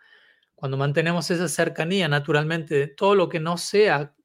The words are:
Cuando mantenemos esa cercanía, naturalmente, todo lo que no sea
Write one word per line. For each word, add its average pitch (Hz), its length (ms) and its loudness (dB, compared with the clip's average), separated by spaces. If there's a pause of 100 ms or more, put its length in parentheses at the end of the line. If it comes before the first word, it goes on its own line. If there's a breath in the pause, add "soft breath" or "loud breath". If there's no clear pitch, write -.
(540 soft breath)
Cuando 135 220 -6
mantenemos 160 540 0
esa 175 180 0
cercanía, 165 600 -2
naturalmente, 151 800 0
todo 202 260 2
lo 180 140 4
que 170 120 -6
no 170 160 -4
sea 170 580 2 (100)